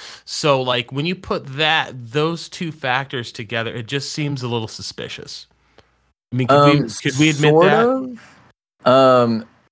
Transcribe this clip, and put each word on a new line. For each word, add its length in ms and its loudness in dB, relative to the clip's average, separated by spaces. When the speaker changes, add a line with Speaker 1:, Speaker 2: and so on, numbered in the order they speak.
Speaker 1:
So, 380 0
like, 300 -4
when 120 -4
you 100 -4
put 300 -8
that, 360 0
those 540 -4
two 240 -8
factors 600 -6
together, 380 -8
it 160 -10
just 260 -8
seems 300 -6
a 60 -6
little 180 -4
suspicious. 800 -14
I 40 -4
mean, 120 0
could 160 6
we, 160 6
Speaker 2:
Um, 80 -4
Speaker 1:
could 320 -6
we 100 6
admit 200 4
Speaker 2:
sort 160 6
Speaker 1:
that? 200 4
Speaker 2:
of. 80 6
Um, 540 4